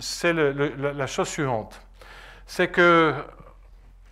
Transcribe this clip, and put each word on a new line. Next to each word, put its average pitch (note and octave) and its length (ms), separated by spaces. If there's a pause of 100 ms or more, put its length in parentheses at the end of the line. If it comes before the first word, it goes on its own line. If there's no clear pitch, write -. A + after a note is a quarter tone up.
c'est - 320
le, D3+ 200
le, C#3 260
la, C#3 160
la C#3 120
chose - 220
suivante. B2+ 540 (640)
C'est F3+ 220
que E3+ 460 (960)